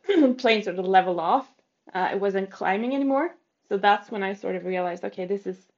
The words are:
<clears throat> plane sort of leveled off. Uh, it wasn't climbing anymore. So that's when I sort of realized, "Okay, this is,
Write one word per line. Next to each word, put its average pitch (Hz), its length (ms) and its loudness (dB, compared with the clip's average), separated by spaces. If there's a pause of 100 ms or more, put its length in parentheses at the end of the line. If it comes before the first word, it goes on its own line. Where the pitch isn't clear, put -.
<clears throat> 302 300 4
plane 220 260 2
sort 180 160 -6
of 185 60 -4
leveled 185 340 4
off. 208 280 0 (460)
Uh, 185 200 -2
it 202 60 -2
wasn't 196 320 -2
climbing 214 440 -2
anymore. 277 400 0 (340)
So 202 80 0
that's 208 340 2
when 208 120 -6
I 196 100 -4
sort 196 220 -6
of 180 100 -8
realized, 180 400 -4
"Okay, 190 200 -8
this 196 220 -6
is, 185 100 -6 (200)